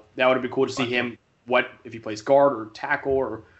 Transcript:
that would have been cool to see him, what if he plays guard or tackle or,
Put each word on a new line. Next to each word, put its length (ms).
that 100
would 80
have 80
been 100
cool 140
to 60
see 140
him, 320
what 220
if 80
he 60
plays 240
guard 300
or 220
tackle 400
or, 280